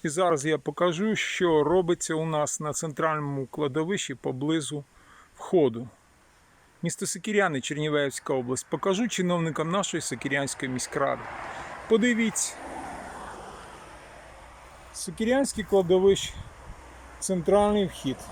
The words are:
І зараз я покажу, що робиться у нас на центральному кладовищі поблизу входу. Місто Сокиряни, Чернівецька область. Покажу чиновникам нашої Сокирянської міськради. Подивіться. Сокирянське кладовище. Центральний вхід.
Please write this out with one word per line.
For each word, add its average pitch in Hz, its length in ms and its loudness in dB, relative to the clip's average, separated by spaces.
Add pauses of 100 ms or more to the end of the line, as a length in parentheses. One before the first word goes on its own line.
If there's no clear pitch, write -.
І 170 60 -2
зараз 160 360 2
я 156 120 2
покажу, 175 580 0
що 165 480 2
робиться 170 520 2
у 160 100 0
нас 151 340 0
на 151 140 -4
центральному 151 720 -2
кладовищі 151 720 -2
поблизу 143 680 -2 (520)
входу. 127 520 2 (920)
Місто 170 240 -4
Сокиряни, 185 560 0
Чернівецька 147 720 -2
область. 127 360 -2
Покажу 190 380 0
чиновникам 165 640 0
нашої 185 300 -2
Сокирянської 139 720 -4
міськради. 131 500 -2 (680)
Подивіться. 226 680 2 (2500)
Сокирянське 226 720 0
кладовище. 190 680 6 (880)
Центральний 196 680 4
вхід. 135 320 -4 (140)